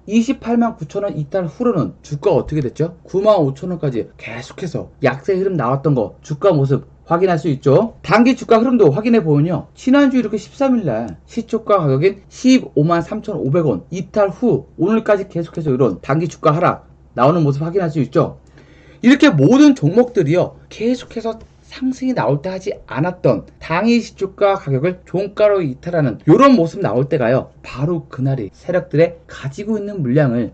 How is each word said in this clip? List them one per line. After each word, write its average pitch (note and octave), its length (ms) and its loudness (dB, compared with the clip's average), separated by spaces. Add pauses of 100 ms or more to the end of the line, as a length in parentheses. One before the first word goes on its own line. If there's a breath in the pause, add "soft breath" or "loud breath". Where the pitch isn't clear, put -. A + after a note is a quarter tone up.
(120)
이십팔만 A#3 640 0
구천 G3 280 -10
원 G3+ 140 -4
이탈 F3 280 -4
후로는 E3 560 -2
주가 D3+ 300 -2
어떻게 D3 280 -2
됐죠? D3 440 -4
구만 G3+ 340 2
오천 D3 320 -2
원까지 C#3 480 -6
계속해서 B2 760 -12 (120)
약세 C3+ 300 0
흐름 F#3+ 200 -2
나왔던 C#3 420 -2
거 G#2+ 260 -4
주가 F#3 300 0
모습 C#3 340 0 (200)
확인할 F3 340 0
수 F3+ 80 -6
있죠. D3 540 0
단기 A#3 340 2
주가 - 240 2
흐름도 A#3 320 4
확인해 G#3+ 320 0
보면요. D#3 500 0
지난주 C4+ 440 2
이렇게 A3 200 -2
십삼 C4 400 -2
일 G3+ 80 -4
날 A#2+ 300 -4 (120)
시초가 A3 500 -2
가격인 D#3 500 0
십오만 E3+ 760 2
삼천오백 E3+ 640 -4
원 G#2 240 -2
이탈 G3 400 -2
후 F3+ 360 -2 (120)
오늘까지 G3+ 520 0
계속해서 E3 420 -6
이런 B2 300 0
단기 D#3+ 260 -2
주가 - 240 0
하락 D3 380 -2 (240)
나오는 D3+ 280 2
모습 C#3+ 220 0
확인할 E3+ 260 -4
수 D3+ 120 -2
있죠. B2+ 360 -2 (640 soft breath)
이렇게 C#4 280 6
모든 B3+ 460 6
종목들이요. F3 840 0 (100)
계속해서 A3+ 720 -6 (240)
상승이 B3+ 500 -6
나올 C#3 280 -2
때 - 80 -6
하지 F#3+ 240 -8 (120)
않았던 C3+ 600 -2 (140)
당일 A3 420 0
시초가 G3 540 -2
가격을 E3 500 -4
종가로 G3+ 560 0
이탈하는 C#3+ 640 -4
요런 A#3+ 300 6
모습 E3 240 -2
나올 B2+ 260 -2
때가요. C3 440 0 (120)
바로 D3+ 460 -6
그날이 B2+ 420 -4
세력들의 - 760 -2
가지고 G3+ 520 -8
있는 G3+ 240 -8
물량을 B2 520 0